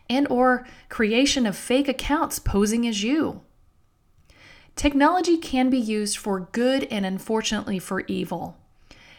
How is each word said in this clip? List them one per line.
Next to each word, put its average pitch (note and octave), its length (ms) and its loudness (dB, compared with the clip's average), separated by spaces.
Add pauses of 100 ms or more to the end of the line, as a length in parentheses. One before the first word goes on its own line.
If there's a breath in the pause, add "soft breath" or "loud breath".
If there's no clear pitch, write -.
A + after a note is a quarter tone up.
and C#4 200 2
or B3 380 2 (220 loud breath)
creation A#3+ 560 2
of F#3+ 100 -2
fake C#4 320 0
accounts C#4 520 -2
posing G#3+ 480 2
as G3+ 160 -2
you. C4 380 0 (1300 soft breath)
Technology E4 600 2
can C4 320 0
be C4 80 2
used G#3+ 400 -2
for F#3+ 340 -4
good B3+ 340 0
and G3+ 200 -4
unfortunately G3+ 720 -4
for F#3+ 280 -6
evil. F3+ 500 -6 (600 soft breath)